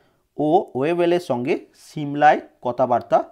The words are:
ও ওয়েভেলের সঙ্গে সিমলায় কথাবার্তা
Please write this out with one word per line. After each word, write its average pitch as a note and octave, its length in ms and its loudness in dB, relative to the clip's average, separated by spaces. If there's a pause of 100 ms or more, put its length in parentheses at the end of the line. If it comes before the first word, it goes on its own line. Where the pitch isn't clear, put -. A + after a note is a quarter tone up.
(380)
ও D3 100 -2 (280)
ওয়েভেলের E3+ 540 0
সঙ্গে B2+ 240 -2 (340)
সিমলায় D3 520 2 (220)
কথাবার্তা B2 560 -2 (140)